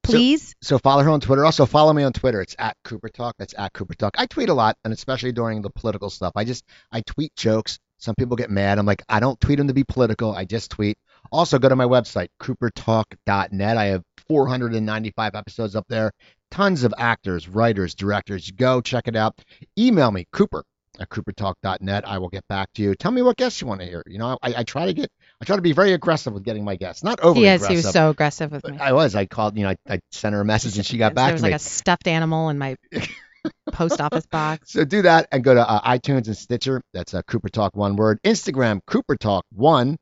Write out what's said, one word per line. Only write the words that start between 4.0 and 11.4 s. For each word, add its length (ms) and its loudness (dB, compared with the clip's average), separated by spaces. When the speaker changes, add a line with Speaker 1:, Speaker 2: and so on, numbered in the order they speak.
Speaker 1:
I 80 0
tweet 240 -4
a 40 4
lot, 300 2
and 80 -4
especially 400 -6
during 300 -4
the 80 -8
political 400 -6
stuff. 260 -6
I 80 -2
just, 200 -8
I 80 -4
tweet 340 -8
jokes. 440 -2
Some 200 -6
people 180 -2
get 140 -6
mad. 280 2
I'm 60 0
like, 240 0
"I 120 2
don't 200 0
tweet 180 2
'em 100 0
to 40 -2
be 120 2
political. 500 0
I 100 -6
just 280 -8
tweet." 260 -2
Also, 260 2